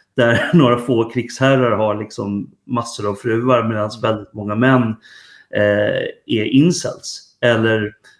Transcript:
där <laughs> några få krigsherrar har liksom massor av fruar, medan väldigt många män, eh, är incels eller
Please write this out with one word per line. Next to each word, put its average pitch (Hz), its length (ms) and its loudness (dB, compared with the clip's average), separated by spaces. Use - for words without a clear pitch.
där 117 360 2
<laughs> - 20 4
några 123 240 4
få 113 320 -2
krigsherrar 127 640 0
har 107 180 0
liksom 104 560 -8
massor 117 420 -6
av 101 60 -2
fruar, 117 540 0
medan 107 220 -2
väldigt - 320 -4
många 104 200 -6
män, 117 420 2
eh, 104 480 2
är 107 180 -2
incels - 960 -2
eller 110 520 0